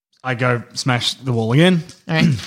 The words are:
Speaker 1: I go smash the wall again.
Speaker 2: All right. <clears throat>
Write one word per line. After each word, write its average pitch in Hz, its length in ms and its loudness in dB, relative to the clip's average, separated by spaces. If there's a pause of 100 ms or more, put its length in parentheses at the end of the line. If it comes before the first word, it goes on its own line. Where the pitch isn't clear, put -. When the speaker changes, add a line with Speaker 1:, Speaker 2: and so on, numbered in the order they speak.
(240)
Speaker 1:
I 127 120 -4
go 120 280 0 (100)
smash 123 420 -2
the 127 180 -6
wall 113 200 0
again. 165 300 4 (240)
Speaker 2:
All 165 80 -2
right. 160 140 2
<clears throat> 127 180 0